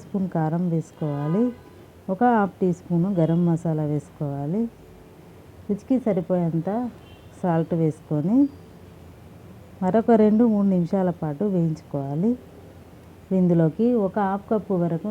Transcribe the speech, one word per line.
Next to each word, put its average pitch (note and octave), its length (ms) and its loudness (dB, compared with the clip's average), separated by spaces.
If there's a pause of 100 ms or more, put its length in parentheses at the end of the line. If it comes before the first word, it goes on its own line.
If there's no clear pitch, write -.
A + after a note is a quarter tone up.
స్పూన్ F#3+ 220 -6 (120)
కారం E3 260 0 (100)
వేసుకోవాలి, D#3 720 -2 (720)
ఒక F#3+ 100 -2 (140)
హాఫ్ G3+ 240 0
టీ F#3 80 2 (100)
స్పూన్ E3+ 260 -2 (140)
గరం E3 300 2
మసాలా D#3+ 420 -2
వేసుకోవాలి. D3 720 -6 (1040)
రుచికి G#3 300 -2 (100)
సరిపోయేంత F3 640 -2 (680)
సాల్ట్ E3 420 0
వేసుకొని D#3 540 -2 (1500)
మరొక A3 280 2 (140)
రెండు G#3+ 280 4
మూడు G3+ 220 2
నిమిషాల F3+ 360 0 (120)
పాటు D3+ 320 -4
వేయించుకోవాలి. D#3+ 760 -2 (1080)
ఇందులోకి E3+ 480 4 (180)
ఒక F3+ 100 -4 (140)
హాఫ్ G3 220 -6
కప్పు F#3+ 320 -2
వరకు E3 260 -4